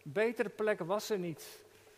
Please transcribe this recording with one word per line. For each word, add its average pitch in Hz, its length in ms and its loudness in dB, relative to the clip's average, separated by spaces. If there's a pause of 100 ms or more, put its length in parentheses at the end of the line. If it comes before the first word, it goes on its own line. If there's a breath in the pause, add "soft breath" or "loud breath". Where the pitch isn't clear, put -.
Een 147 80 -10
betere 220 380 2
plek 214 300 2
was 185 300 0
er 208 100 2
niet. - 440 -6 (340 loud breath)